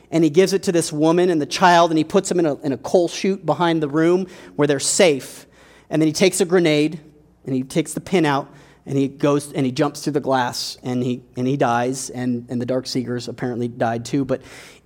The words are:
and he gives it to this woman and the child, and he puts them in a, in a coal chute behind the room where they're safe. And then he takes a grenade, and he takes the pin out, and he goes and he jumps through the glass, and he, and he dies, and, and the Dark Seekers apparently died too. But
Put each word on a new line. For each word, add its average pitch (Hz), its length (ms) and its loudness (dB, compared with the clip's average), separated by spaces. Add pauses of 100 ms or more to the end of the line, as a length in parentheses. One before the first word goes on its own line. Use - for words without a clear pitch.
(100)
and 165 140 2
he 156 60 4
gives 180 220 4
it 190 120 -2
to 196 80 0
this 165 200 0
woman 165 380 2
and 160 100 0
the 139 60 -4
child, 175 460 4
and 160 60 2
he 156 60 2
puts 185 240 0
them 180 120 0
in 165 60 2
a, 143 160 -2
in 143 100 -2
a 135 60 -4
coal 175 280 2
chute 190 400 -4
behind 165 340 0
the 151 80 -4
room 170 380 2 (300)
where 147 100 2
they're 139 140 0
safe. - 640 0 (440)
And 156 120 0
then 160 60 4
he 151 40 -2
takes 185 280 2
a 202 40 2
grenade, 160 540 2 (460)
and 135 100 -4
he 131 80 -2
takes 151 300 -4
the - 80 -8
pin 175 260 0
out, 143 260 0 (320)
and 135 120 -4
he 139 100 2
goes 143 460 0
and 139 140 -2
he 127 40 -2
jumps 143 320 -2
through 147 120 -2
the 147 60 0
glass, 127 600 -2
and 127 220 -4
he, 123 180 -4 (140)
and 127 100 -2
he 135 100 0
dies, 127 540 -2
and, 123 380 -4
and 123 120 -4
the 123 60 -6
Dark 127 200 -2
Seekers 120 420 -6
apparently 120 400 -4
died 120 360 -4
too. 139 200 -2
But 131 160 -4 (460)